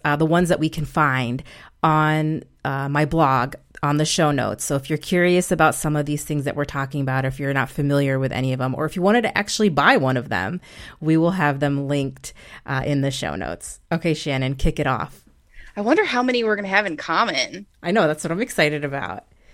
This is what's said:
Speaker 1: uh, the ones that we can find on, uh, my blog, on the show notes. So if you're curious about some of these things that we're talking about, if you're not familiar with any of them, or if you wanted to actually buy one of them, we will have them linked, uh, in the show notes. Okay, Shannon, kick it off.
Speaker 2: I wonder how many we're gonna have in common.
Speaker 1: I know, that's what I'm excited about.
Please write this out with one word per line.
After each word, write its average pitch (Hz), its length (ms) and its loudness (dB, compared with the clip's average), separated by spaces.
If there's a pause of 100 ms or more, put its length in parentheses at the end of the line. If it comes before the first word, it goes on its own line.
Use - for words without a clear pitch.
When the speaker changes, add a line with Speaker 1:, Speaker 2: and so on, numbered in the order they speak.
Speaker 1:
uh, 147 100 2
the 156 120 2
ones 170 240 4
that 170 100 2
we 156 80 2
can 151 160 -6
find 131 580 0 (400)
on, 156 640 2 (200)
uh, 139 240 -4
my 147 160 2
blog, 135 520 2 (260)
on 147 160 2
the 151 60 2
show 156 260 2
notes. 110 340 -2
So 147 120 -2
if 135 120 -6
you're 156 100 -2
curious 180 540 2
about 156 220 4
some 151 220 -2
of 147 100 0
these 147 180 -4
things 147 200 -4
that 139 120 -4
we're 143 80 -2
talking 139 380 -4
about, 131 220 -2
if 131 140 -4
you're 139 140 -2
not 135 160 0
familiar 143 500 0
with 131 140 -2
any 131 200 -2
of 127 60 -4
them, 131 160 -2
or 143 120 -4
if 151 100 -6
you 180 60 -2
wanted 214 200 4
to - 140 -2
actually 208 320 0
buy 160 280 4
one 131 200 2
of 117 120 -4
them, 92 320 -2 (400)
we 160 160 4
will 165 160 4
have 147 280 0
them 143 260 0
linked, 139 460 -4 (320)
uh, 131 220 -4
in 143 160 0
the 135 80 0
show 80 260 -4
notes. - 440 -10 (120)
Okay, 165 220 0
Shannon, 135 400 -2
kick 156 260 0
it 143 60 0
off. 117 380 -4 (520)
Speaker 2:
I 202 60 -6
wonder 320 240 2
how 247 160 -2
many 247 200 0
we're 214 140 0
gonna 202 120 -6
have 202 180 2
in 160 100 -6
common. 175 680 -2 (160)
Speaker 1:
I 175 80 -4
know, 196 160 4
that's 156 180 -2
what 165 80 -2
I'm 175 80 -4
excited 151 420 0
about. 135 420 -8 (300)